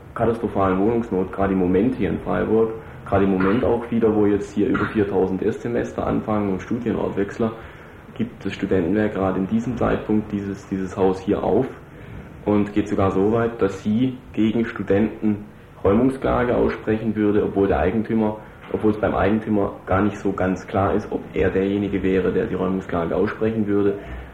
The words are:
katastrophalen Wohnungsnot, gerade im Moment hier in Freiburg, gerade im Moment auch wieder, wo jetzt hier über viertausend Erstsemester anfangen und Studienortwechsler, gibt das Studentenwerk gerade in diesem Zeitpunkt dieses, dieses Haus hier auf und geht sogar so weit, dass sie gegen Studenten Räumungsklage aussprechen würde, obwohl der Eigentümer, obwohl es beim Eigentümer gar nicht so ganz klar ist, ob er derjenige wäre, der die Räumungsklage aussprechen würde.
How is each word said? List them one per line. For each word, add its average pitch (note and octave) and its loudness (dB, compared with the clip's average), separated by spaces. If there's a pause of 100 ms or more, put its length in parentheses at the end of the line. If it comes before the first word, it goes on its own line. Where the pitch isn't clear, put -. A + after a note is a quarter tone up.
(140)
katastrophalen G2+ 0
Wohnungsnot, G2+ 0
gerade G2 0
im F#2+ 2
Moment F#2 4
hier F2+ 0
in F2 -2
Freiburg, G2 2 (360)
gerade G2 2
im G2 4
Moment F#2+ 2
auch A#2 0
wieder, A2+ 4
wo G#2 4
jetzt G2+ 0
hier G#2 2
über G2+ 0
viertausend F#2+ 0
Erstsemester A#2+ -4
anfangen G#2+ 0
und F#2 -4
Studienortwechsler, G2 -2 (600)
gibt - -8
das F#2+ -6
Studentenwerk F#2+ 0
gerade F#2+ 0
in F#2+ 0
diesem A#2 -2
Zeitpunkt G#2+ 0
dieses, G2 -6
dieses F#2+ -4
Haus F#2+ 2
hier F#2+ 0
auf A2+ 2 (800)
und G#2 2
geht G2+ 0
sogar G2 2
so F#2+ 4
weit, A#2 0
dass G2 0
sie B2 0 (140)
gegen A2 2
Studenten G#2 0 (400)
Räumungsklage A#2+ 2
aussprechen A2+ 0
würde, G#2 4
obwohl G2 2
der D2+ 2
Eigentümer, G#2+ 0 (340)
obwohl G#2+ 2
es G#2 0
beim G2 0
Eigentümer G2+ 2 (120)
gar F#2+ 2
nicht G#2 0
so G2 -2
ganz F#2 -2
klar G2 0
ist, G#2+ -2
ob - -4 (120)
er G2 2
derjenige G2 0
wäre, F#2+ 2
der F#2 0
die F#2 -2
Räumungsklage F#2 -2
aussprechen G#2+ 0
würde. G2+ 2 (400)